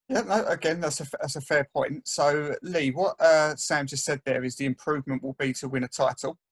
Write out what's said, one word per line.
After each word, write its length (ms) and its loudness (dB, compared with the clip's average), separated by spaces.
Yeah, 120 2
no, 240 0
again, 360 0
that's 180 -2
a 40 -8
f-, 180 -8
that's 160 -6
a 40 -6
fair 220 2
point. 320 -2
So, 560 2
Lee, 300 0
what, 300 0
uh, 340 6
Sam 320 -2
just 160 -6
said 220 -2
there 180 0
is 140 -6
the 80 -2
improvement 580 -2
will 160 -6
be 140 0
to 160 -6
win 160 -2
a 20 -6
title. 500 -2